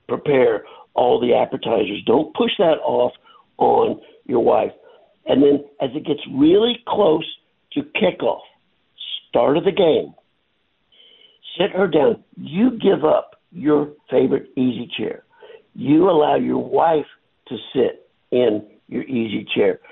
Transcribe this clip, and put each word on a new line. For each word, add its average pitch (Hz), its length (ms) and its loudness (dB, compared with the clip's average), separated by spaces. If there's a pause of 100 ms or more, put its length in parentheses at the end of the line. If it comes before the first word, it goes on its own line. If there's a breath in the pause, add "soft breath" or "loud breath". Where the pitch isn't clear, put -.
prepare 123 560 0 (300 loud breath)
all 123 260 2
the 120 140 0
appetizers. 117 680 -2
Don't 143 300 0
push 233 240 -2
that 160 240 2
off 123 300 0 (460 soft breath)
on 117 420 2 (260 soft breath)
your 120 140 0
wife. 110 320 2 (540 soft breath)
And 131 160 2
then 143 220 4 (160)
as 135 140 -6
it 147 100 -10
gets 147 220 -6
really 202 600 2
close 165 400 0 (460)
to 147 100 -4
kickoff, - 580 -4 (880)
start 127 280 2
of 170 80 -2
the 190 80 0
game, 127 420 0 (1400 soft breath)
sit 185 140 0
her 190 160 0
down. 160 340 2 (140)
You 180 420 0
give 175 260 2
up 143 320 0 (160)
your 147 380 0 (200)
favorite 131 460 0
easy 120 400 -2
chair. - 280 -8 (500 loud breath)
You 156 360 2
allow 147 260 2
your 127 220 -2
wife - 480 0 (420)
to 123 80 -10 (180)
sit - 340 -2 (220)
in 113 320 0 (260)
your 123 160 -8
easy 113 500 -6
chair. 101 260 0 (120)